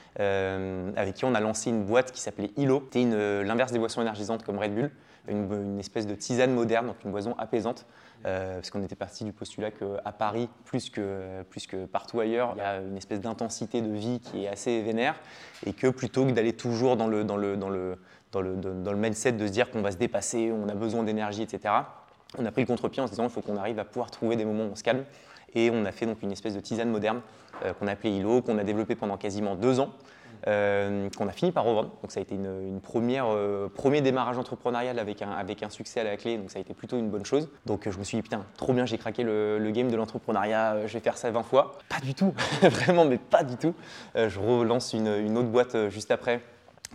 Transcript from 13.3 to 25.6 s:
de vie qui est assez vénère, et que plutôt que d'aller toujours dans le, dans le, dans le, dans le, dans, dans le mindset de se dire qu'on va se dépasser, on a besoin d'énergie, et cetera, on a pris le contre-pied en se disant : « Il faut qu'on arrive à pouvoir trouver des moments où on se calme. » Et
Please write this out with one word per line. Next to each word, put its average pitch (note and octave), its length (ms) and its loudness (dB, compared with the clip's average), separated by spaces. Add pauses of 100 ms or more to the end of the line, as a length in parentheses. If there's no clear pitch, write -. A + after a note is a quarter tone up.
de G#2+ 100 -2
vie A2+ 280 -2
qui G2 260 -8
est - 20 -4
assez A2+ 340 -2
vénère, A2+ 340 0 (500)
et G2+ 80 -4
que - 140 2
plutôt C3 380 2
que C3+ 60 4
d'aller A2+ 220 2
toujours A#2+ 420 2
dans A2 120 2
le, G#2+ 160 2
dans G#2 140 -2
le, G2+ 200 0
dans F#2+ 120 -4
le, F#2 280 -4 (340)
dans G2 100 0
le, F#2 140 -2
dans, F#2+ 180 -4
dans F#2 180 -2
le G2+ 60 0
mindset A2+ 360 2
de G#2 140 0
se G2 40 -2
dire A#2 180 2
qu'on A2 120 -2
va G2+ 100 2
se F#2 60 -6
dépasser, A2+ 540 0
on G#2+ 180 -2
a G#2 60 -2
besoin A2+ 280 -2
d'énergie, G#2+ 400 -2
et G#2+ 40 -4
cetera, - 580 -2 (320)
on B2 80 -2
a G#2+ 60 -2
pris C3 100 2
le A#2+ 60 2
contre-pied A#2+ 340 0
en B2+ 60 0
se G#2 40 -12
disant : « A2 140 -2
Il A#2+ 40 0
faut A2 120 -6
qu'on G#2 160 -4
arrive G#2+ 220 -4
à G2+ 40 -2
pouvoir A#2+ 260 -6
trouver A#2 280 0
des G#2+ 80 0
moments G#2+ 180 0
où G#2 80 -4
on - 40 -12
se - 80 -12
calme. » B2+ 200 2 (500)
Et A#2 160 6